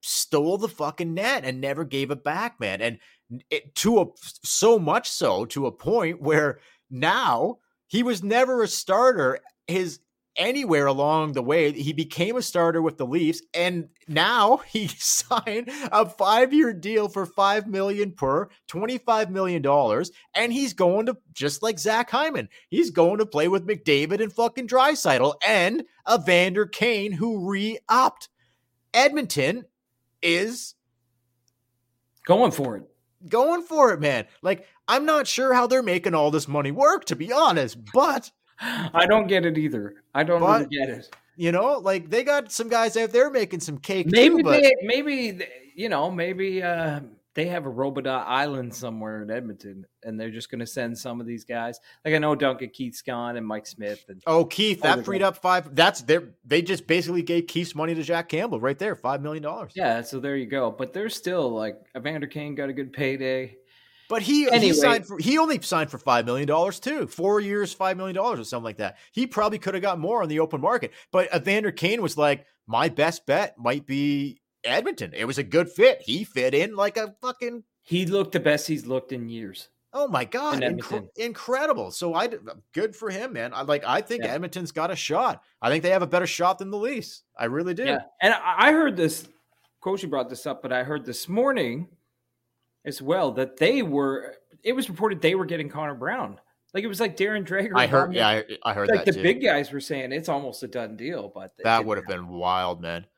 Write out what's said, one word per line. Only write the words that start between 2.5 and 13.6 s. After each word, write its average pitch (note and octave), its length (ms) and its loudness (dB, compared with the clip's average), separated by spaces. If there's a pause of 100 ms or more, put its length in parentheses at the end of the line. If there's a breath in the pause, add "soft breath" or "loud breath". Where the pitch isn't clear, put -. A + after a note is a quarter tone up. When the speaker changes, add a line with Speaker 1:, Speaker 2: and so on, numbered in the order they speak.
Speaker 1:
man. G2 200 -4
And A#2 180 -2 (500 soft breath)
it, C#3 280 -6
to A3 240 4
a, E3+ 60 2 (380)
so A3 340 4
much E3 300 0
so, G#2+ 380 0
to C3+ 200 -4
a A#2 60 -4
point E3 480 -2
where D3+ 380 2 (320 soft breath)
now D#3+ 680 0 (280)
he A3+ 160 0
was A#3+ 200 0
never B3 400 2
a G#3 60 2
starter F#3+ 720 4 (280)
his, F3 340 -2 (360)
anywhere F#3 500 2
along D3 460 2
the C3 100 -2
way. D3+ 300 4
He C#3+ 200 -4
became E3+ 440 -2
a B3 60 -2
starter E3+ 400 2
with D#3 160 0
the C3+ 80 -2
Leafs, D#3+ 340 0 (140)
and F3 340 -2 (200)